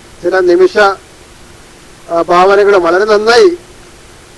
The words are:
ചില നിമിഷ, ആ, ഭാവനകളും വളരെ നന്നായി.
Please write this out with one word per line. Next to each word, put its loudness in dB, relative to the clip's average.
ചില -4
നിമിഷ, 0
ആ, -4
ഭാവനകളും 0
വളരെ -2
നന്നായി. 0